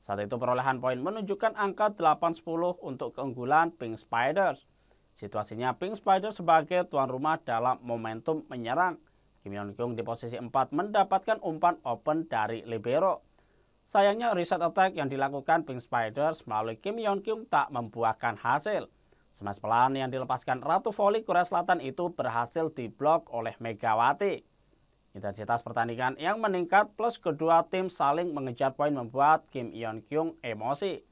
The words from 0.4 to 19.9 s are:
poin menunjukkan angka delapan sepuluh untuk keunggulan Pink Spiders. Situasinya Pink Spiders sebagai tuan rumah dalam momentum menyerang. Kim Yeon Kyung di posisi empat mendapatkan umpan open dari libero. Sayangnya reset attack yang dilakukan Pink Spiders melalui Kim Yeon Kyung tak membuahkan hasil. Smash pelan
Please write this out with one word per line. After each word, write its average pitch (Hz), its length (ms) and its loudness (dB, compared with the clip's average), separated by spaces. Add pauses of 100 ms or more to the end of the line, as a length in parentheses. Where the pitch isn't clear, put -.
poin 127 160 0
menunjukkan 202 560 -2
angka 208 400 0
delapan 165 400 2
sepuluh 170 480 -2
untuk 131 320 -6
keunggulan 135 560 2
Pink 113 240 -8
Spiders. 139 720 0 (480)
Situasinya 110 640 -4
Pink 202 160 -4
Spiders 196 480 0
sebagai 165 480 4
tuan 135 160 2
rumah 151 320 -2
dalam 123 400 0
momentum 117 720 -4
menyerang. 135 480 0 (400)
Kim 101 160 -10
Yeon 101 160 -6
Kyung 120 240 -4
di 113 80 -4
posisi 117 320 -8
empat 127 400 -2
mendapatkan 202 640 0
umpan 170 480 0
open 151 400 -2
dari 110 400 -2
libero. 123 560 0 (640)
Sayangnya 208 480 4
reset 175 240 0
attack 185 320 2
yang 143 160 -2
dilakukan 139 560 0
Pink 127 160 -8
Spiders 131 640 -2
melalui 113 320 -4
Kim 214 240 -6
Yeon 196 240 -2
Kyung 220 240 -4
tak 143 240 0
membuahkan 117 640 -2
hasil. 151 480 0 (560)
Smash 101 240 -10
pelan 123 320 4